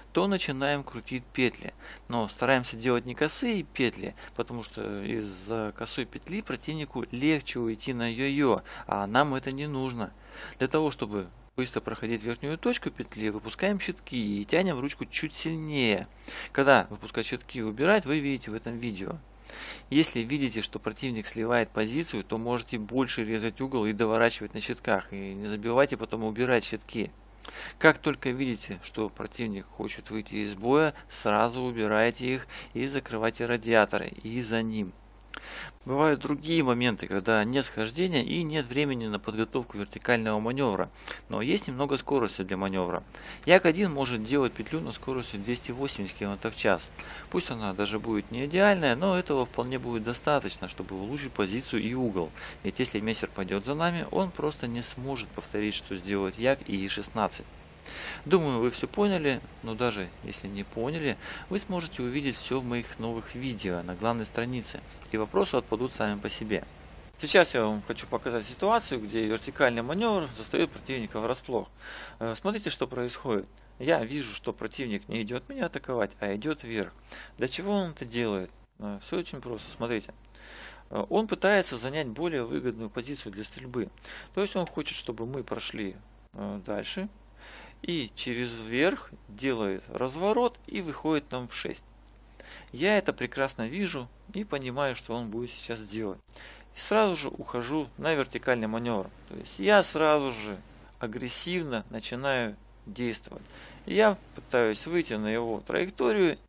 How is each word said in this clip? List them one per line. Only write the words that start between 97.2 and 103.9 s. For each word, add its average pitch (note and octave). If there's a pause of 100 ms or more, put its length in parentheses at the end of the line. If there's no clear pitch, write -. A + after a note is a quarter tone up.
ухожу B2+
на D3
вертикальный B2+
маневр. A2 (240)
То G1+
есть -
я G3
сразу D3+
же G#2+ (400)
агрессивно B2
начинаю A#2+ (300)
действовать. A2+ (420)
И -